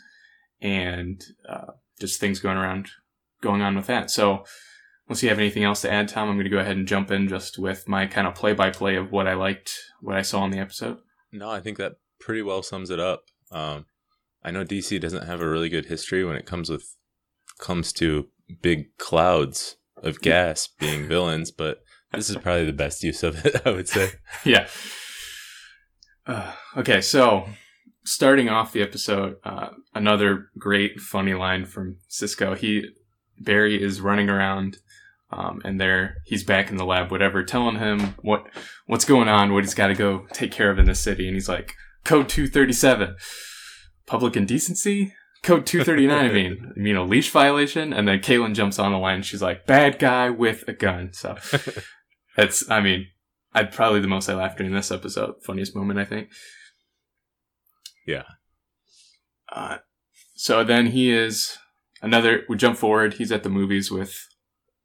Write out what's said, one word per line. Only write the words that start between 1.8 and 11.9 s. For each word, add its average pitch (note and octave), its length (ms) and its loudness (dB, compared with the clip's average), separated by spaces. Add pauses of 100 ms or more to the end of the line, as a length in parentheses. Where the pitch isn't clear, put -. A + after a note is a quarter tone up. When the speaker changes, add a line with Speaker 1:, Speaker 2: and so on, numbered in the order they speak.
Speaker 1:
just - 200 -6
things G2 200 -2
going F#2+ 160 -2
around, F#2+ 320 -4 (540)
going G2+ 220 0
on G2 120 0
with G2 120 -4
that. A#2+ 240 -2
So G2+ 320 2 (640)
unless A#2 160 -6
you A#2+ 60 4
have G#2 100 2
anything G#2 240 0
else G2+ 180 0
to - 100 -2
add, G#2 160 0
Tom, G#2+ 220 -4
I'm G2+ 80 0
gonna G2 140 -2
go G2 80 2
ahead F#2+ 180 -2
and F#2+ 100 -4
jump G2 220 0
in G2 180 0
just F#2+ 300 -8
with F#2+ 300 -6
my G2 180 -2
kind G2 220 -2
of E2+ 80 -6
play-by-play G2 600 0
of F#2 160 -4
what F#2+ 160 0
I F#2+ 60 0
liked, F#2+ 400 -4 (280)
what G2+ 160 -6
I G2 40 0
saw G2 240 -2
in F#2+ 60 -2
the F#2+ 80 -6
episode. A#2 400 -10 (320)
Speaker 2:
No, G#2 180 -12
I G2+ 120 -8
think G2+ 180 -10
that G2 140 -6 (260)